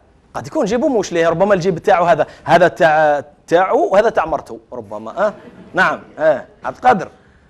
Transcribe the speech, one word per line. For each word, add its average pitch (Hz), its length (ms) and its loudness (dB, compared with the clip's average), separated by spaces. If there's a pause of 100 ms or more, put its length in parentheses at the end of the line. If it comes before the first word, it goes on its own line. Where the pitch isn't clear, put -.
(340)
قد 117 140 -10
يكون 302 180 -4
جيبوا 240 240 -2
موش 220 220 -2
ليه، 165 180 0
ربما 185 240 2
الجيب 175 260 -2
تاعو 180 260 2
هذا، 156 220 2 (160)
هذا 170 240 4
تاع، 156 560 2 (240)
تاعو 190 440 0
وهذا 214 180 4
تاع 185 160 -2
مرتو، 135 320 -8 (160)
ربما. 110 540 -8
آه؟ 202 60 -4 (400)
نعم. 160 260 -2 (200)
آه. 143 260 0 (180)
عبد 135 140 -10
القادر، 233 320 0 (400)